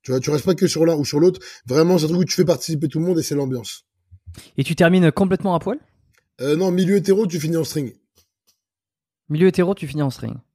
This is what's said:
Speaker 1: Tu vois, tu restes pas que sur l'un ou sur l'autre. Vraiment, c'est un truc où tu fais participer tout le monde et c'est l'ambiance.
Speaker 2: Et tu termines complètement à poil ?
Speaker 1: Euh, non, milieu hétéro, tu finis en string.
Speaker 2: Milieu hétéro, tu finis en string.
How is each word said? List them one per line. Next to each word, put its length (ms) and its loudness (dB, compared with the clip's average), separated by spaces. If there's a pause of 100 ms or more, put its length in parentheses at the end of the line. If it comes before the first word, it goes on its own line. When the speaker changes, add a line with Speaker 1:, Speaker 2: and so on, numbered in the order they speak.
Speaker 1:
Tu 120 -8
vois, 80 0
tu 100 -4
restes 160 -2
pas 80 2
que 120 0
sur 200 2
l'un 100 2
ou 80 -2
sur 160 -2
l'autre. 200 2 (260)
Vraiment, 320 4
c'est 80 0
un 20 -2
truc 120 0
où 40 2
tu 100 -4
fais 120 2
participer 420 -2
tout 120 -4
le 40 -2
monde 140 0
et 40 -2
c'est 120 -6
l'ambiance. 500 -6 (720)
Speaker 2:
Et 80 0
tu 100 -4
termines 380 4
complètement 420 -2
à 60 0
poil ? 160 -6 (640)
Speaker 1:
Euh, 160 0
non, 140 0
milieu 260 2
hétéro, 300 2
tu 120 -6
finis 200 -2
en 60 -2
string. 280 -6 (1400)
Speaker 2:
Milieu 200 2
hétéro, 260 0
tu 120 -10
finis 160 -4
en 80 0
string. 240 -10 (200)